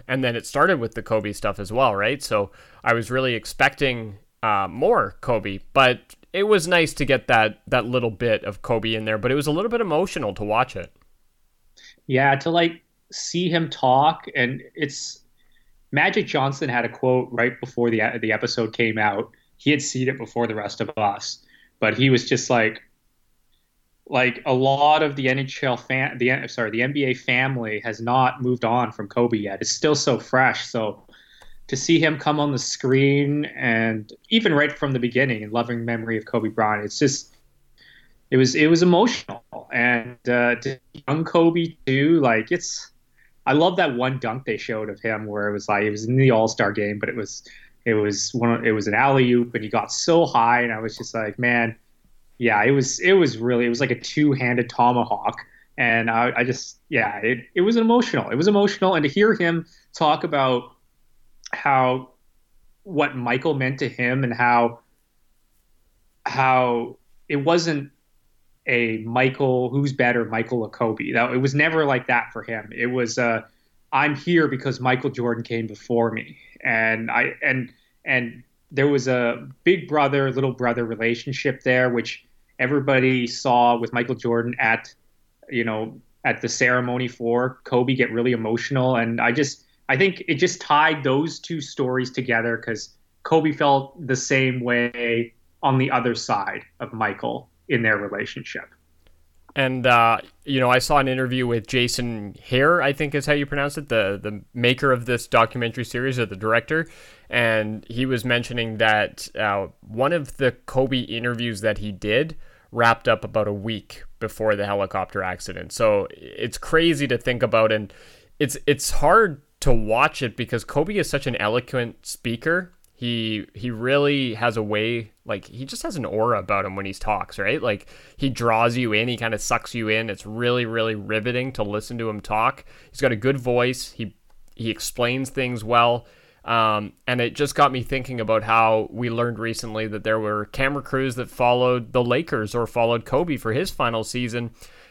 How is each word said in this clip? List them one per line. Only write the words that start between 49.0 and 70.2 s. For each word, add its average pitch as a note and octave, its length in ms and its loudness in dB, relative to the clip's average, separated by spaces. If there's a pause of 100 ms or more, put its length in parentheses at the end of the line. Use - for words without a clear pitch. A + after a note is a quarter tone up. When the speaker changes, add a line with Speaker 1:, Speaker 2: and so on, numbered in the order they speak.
Speaker 2:
and G#2+ 80 -6
he A2 60 -8
got G#2+ 220 -2
so E3+ 340 2
high, A#2+ 380 4
and A#2 100 -2
I G#2+ 60 -6
was A2 180 -8
just - 180 -10
like, G#2+ 240 -6
"Man," A#2+ 360 2 (640)
yeah, G#2+ 260 2
it B2+ 80 4
was, C#3 280 0
it F3+ 140 4
was C3+ 260 4
really, A#2+ 260 0
it A#2+ 40 2
was A#2 100 0
like C3+ 100 0
a A#2+ 100 -2
two-handed B2 720 0
tomahawk. A2+ 640 0 (440)
And A#2 300 2
I, A#2 280 2
I B2 60 2
just, - 340 -6 (120)
yeah, G#2 280 0
it, A#2 220 -2 (160)
it F3+ 60 2
was A3+ 160 2
emotional. A3+ 520 2
It A2+ 60 -2
was D#3+ 120 2
emotional. G3+ 480 2
And D3+ 80 2
to D3 60 2
hear G#3 240 4
him E3+ 320 0 (280)
talk D#3 300 2
about C3+ 520 0 (800)
how, C3 560 2 (760)
what D3 320 -2
Michael C3 400 -2
meant C3+ 240 -2
to C3 100 -2
him, B2+ 340 -2
and A#2+ 80 -2
how, A#2+ 500 2 (1500)
how B2+ 720 0 (320)
it D3 80 -2
wasn't D#3 520 0 (800)
a A#2 320 0
Michael, B2+ 680 0
who's C#3 220 0
better, A#2+ 340 0